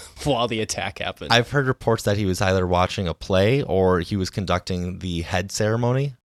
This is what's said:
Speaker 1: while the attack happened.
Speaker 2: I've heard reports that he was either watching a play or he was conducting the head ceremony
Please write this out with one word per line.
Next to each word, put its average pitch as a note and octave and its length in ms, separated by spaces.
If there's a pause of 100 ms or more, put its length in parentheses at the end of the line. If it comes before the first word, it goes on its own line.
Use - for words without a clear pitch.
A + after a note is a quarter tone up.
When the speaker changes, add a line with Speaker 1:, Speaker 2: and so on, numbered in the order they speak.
(240)
Speaker 1:
while B2 240
the A2 140
attack G2 380
happened. - 340
Speaker 2:
I've A#2+ 160
heard C3+ 180
reports A#2 360
that G#2 120
he G#2 100
was F#2 140
either F#2+ 260
watching F2+ 420
a D#2+ 60
play G2+ 500
or F#2 360
he E2+ 160
was F#2 140
conducting F2+ 720
the F2 220
head F#2 300
ceremony A#2+ 640 (120)